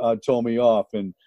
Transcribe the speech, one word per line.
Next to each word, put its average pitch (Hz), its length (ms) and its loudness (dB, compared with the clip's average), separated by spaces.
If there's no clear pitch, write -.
uh, 117 140 0
Thome 117 340 0
off. 113 340 2
And, 98 200 -6